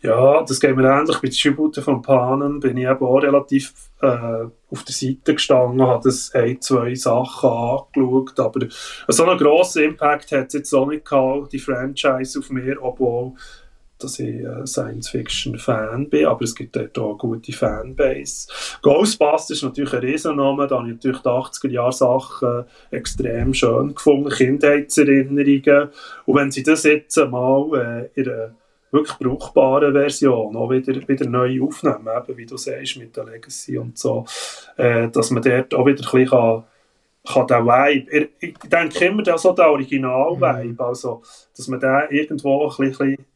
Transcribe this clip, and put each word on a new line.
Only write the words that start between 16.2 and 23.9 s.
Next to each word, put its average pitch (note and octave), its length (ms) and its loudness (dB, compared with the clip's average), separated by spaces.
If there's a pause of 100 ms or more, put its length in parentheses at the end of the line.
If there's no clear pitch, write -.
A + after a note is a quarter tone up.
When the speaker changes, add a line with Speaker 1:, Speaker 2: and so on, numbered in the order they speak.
Speaker 1:
aber A2+ 180 0
es A2+ 100 -4
gibt - 220 -10
dort A2 240 -6
auch A2 80 -4
eine G#2 100 -8
gute A2+ 340 -8
Fanbase. - 960 -4 (340)
Ghostbusters D#3 760 2
ist - 80 -6
natürlich C3+ 280 -4
ein C3 60 -2
Riesenname, C#3 680 -2
da C3+ 100 0
habe A#2 80 -6
ich A#2 80 -8
natürlich C3 280 -4
die B2+ 60 0
achtziger B2+ 460 -4
Jahre B2 180 0
Sachen B2 720 -2 (280)
extrem A#2+ 640 -4
schön B2+ 420 0